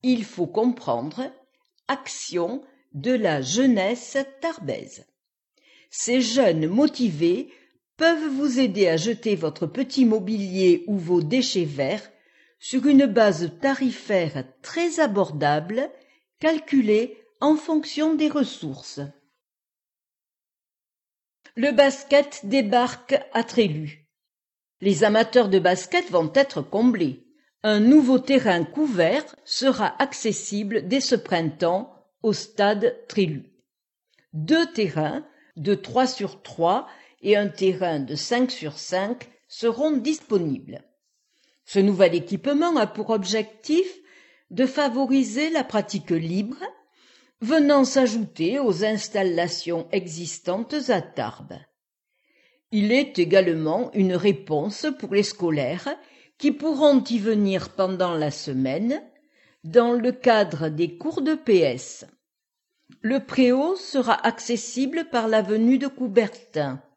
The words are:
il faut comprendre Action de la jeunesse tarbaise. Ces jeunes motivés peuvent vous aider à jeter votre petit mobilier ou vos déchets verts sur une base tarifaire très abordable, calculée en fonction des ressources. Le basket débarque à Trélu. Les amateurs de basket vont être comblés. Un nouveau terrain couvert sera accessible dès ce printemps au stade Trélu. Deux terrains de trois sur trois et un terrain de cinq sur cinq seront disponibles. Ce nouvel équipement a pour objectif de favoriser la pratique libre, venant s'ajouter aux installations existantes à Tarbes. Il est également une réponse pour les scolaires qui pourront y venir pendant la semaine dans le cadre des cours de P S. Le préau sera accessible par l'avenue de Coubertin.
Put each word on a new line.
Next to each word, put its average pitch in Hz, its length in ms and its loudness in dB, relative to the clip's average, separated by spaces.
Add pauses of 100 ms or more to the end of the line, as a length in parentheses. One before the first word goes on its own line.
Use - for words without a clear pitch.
il 240 240 0
faut 170 220 -4
comprendre 214 840 -4 (560)
Action 233 760 -6 (300)
de 147 180 -4
la 180 300 0
jeunesse 220 760 0 (240)
tarbaise. 160 640 -8 (840)
Ces 247 320 0
jeunes 214 460 2
motivés 208 800 0 (460)
peuvent 311 320 2
vous 269 320 -2
aider 202 280 2
à 160 100 2
jeter 214 380 -2
votre 160 300 -4
petit 262 380 -2
mobilier 190 840 2
ou 202 120 -2
vos 175 240 0
déchets 196 420 -2
verts 147 480 -6 (480)
sur 247 260 -4
une 285 200 6
base 196 460 2 (100)
tarifaire 208 800 -2 (180)
très 330 380 -4
abordable, 175 920 0 (500)
calculée 254 800 2 (220)
en 302 160 4
fonction 311 600 0
des 302 120 0
ressources. 185 720 -4 (2500)
Le 269 160 0
basket 277 720 2
débarque 247 720 0 (180)
à 233 100 2
Trélu. 156 680 -2 (720)
Les 190 240 2
amateurs 220 420 4
de 190 100 4
basket 185 540 0
vont 165 240 2
être 277 260 2
comblés. 196 640 0 (400)
Un 214 160 2
nouveau 254 400 6
terrain 220 460 2
couvert 254 580 0 (220)
sera 208 560 -2
accessible 208 840 -4
dès 262 120 0
ce 262 160 2
printemps 175 800 -2 (260)
au 214 120 0
stade 214 640 -2 (100)
Trélu. 160 460 -4 (800)
Deux 277 400 0
terrains 160 520 -4 (300)
de 165 180 -2
trois 247 320 0
sur - 380 -8
trois 180 440 -2 (360)
et 202 120 4
un 202 120 0
terrain 180 520 -2
de 135 140 -6
cinq 247 380 -2
sur 151 260 -10
cinq 202 500 -6 (200)
seront 240 420 -2
disponibles. 214 960 -2 (840)
Ce - 140 0
nouvel 190 340 4
équipement 285 640 0
a 214 80 2
pour 214 240 -8
objectif 220 800 -2 (640)
de 247 160 0
favoriser 269 840 0
la 302 140 -2
pratique 202 480 -4
libre, 180 520 -4 (800)
venant 285 440 4
s'ajouter 233 760 0
aux 208 260 0
installations 175 1080 -2
existantes 180 840 -6 (140)
à 190 120 2
Tarbes. - 560 -10 (1120)
Il 208 200 2
est 269 260 2
également 175 760 2
une 185 220 2
réponse 185 680 -2 (140)
pour 190 160 -6
les 208 80 4
scolaires 160 640 -2 (480)
qui 294 140 2
pourront 285 520 4
y 233 160 -2
venir 202 500 0
pendant 185 440 -2
la 151 180 -2
semaine 147 720 -4 (600)
dans 233 280 2
le 240 200 0
cadre 165 580 0
des 160 280 -4
cours 311 240 -6
de 302 140 0
P 220 240 2
S. 131 460 -4 (960)
Le 247 180 0
préau 269 560 2
sera 254 500 -2
accessible 262 840 -4
par 226 160 -2
l'avenue 220 500 2
de 277 100 -2
Coubertin. 196 960 -2 (160)